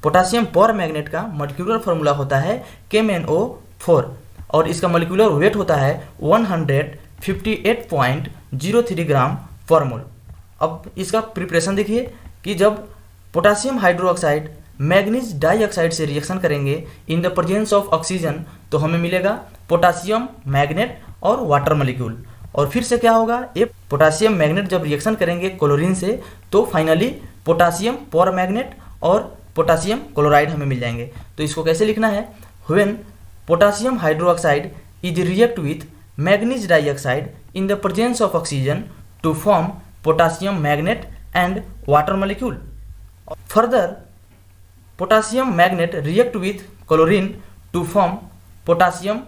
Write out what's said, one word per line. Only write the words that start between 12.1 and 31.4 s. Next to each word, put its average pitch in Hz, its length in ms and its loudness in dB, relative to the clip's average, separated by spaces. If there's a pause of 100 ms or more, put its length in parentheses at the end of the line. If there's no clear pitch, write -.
कि 202 100 -4
जब 208 320 2 (480)
पोटेशियम 208 440 2
हाइड्रोक्साइड 175 720 0 (300)
मैग्नीज 196 580 0
डाइऑक्साइड 175 520 2
से 165 140 -4
रिएक्शन 147 320 -4
करेंगे 147 440 -2 (280)
in 170 160 0
the 175 80 -2
presence 190 380 0
of 202 220 2
oxygen, 165 500 -4 (260)
तो 151 80 0
हमें 160 200 0
मिलेगा 180 420 -2 (280)
पोटेशियम 180 600 2 (200)
मैग्नेट 151 500 0 (240)
और 233 240 0
वाटर 143 280 2
मॉलिक्यूल। 127 500 -2 (300)
और 143 140 0
फिर 240 140 -2
से 240 160 0
क्या 233 140 4
होगा, 226 240 2 (200)
ये 202 80 2 (260)
पोटेशियम 156 440 4
मैग्नेट 175 340 0
जब 175 160 0
reaction 147 300 -2
करेंगे 175 380 -2
क्लोरीन 156 420 2
से, 185 260 -2 (320)
तो 220 220 4
finally 160 340 2 (380)
पोटेशियम 175 480 2 (180)
परमैंगनेट 185 580 0 (320)
और 190 200 2 (340)
पोटेशियम 170 420 2 (160)
क्लोराइड 147 360 4
हमें 147 160 -4
मिल 131 140 -2
जाएंगे। 120 300 -6 (260)
तो 151 60 -4